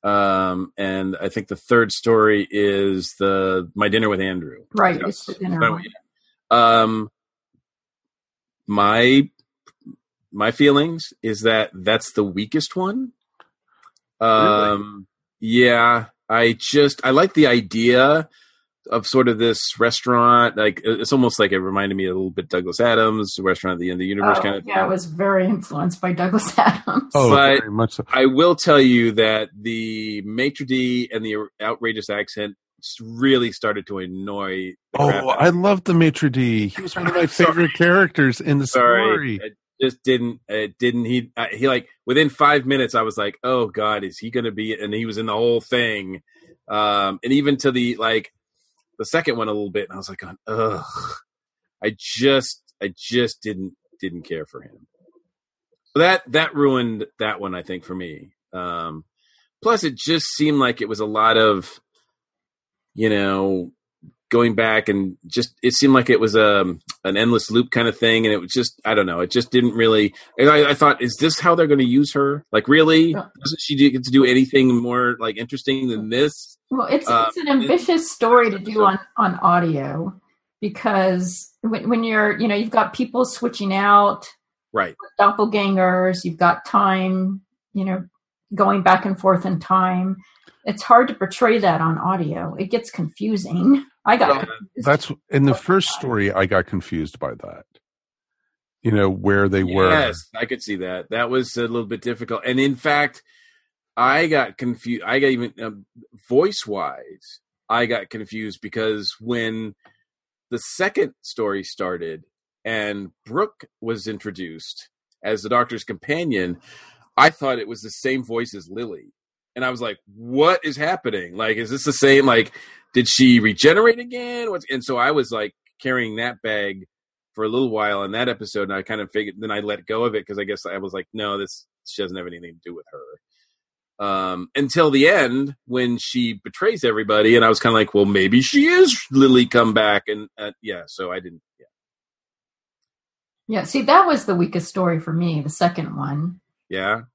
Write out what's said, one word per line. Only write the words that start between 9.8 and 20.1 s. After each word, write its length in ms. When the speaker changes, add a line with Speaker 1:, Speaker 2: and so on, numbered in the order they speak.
Speaker 1:
my 180
feelings 580
is 200
that 300
that's 400
the 120
weakest 520
one. 360
Speaker 3:
Really? 100
Speaker 1:
Um, 760
yeah, 640
I 300
just, 460
I 60
like 240
the 120
idea 840
of 160
sort 220
of 100
this 400
restaurant. 760